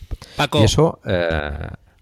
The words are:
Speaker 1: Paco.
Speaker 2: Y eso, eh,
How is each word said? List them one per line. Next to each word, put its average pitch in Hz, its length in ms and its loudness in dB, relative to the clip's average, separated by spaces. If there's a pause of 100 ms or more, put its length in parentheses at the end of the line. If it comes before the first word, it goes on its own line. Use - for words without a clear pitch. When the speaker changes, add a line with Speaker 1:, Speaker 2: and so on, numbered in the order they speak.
(360)
Speaker 1:
Paco. 147 240 0
Speaker 2:
Y 135 40 8
eso, - 420 2
eh, 80 640 -2 (340)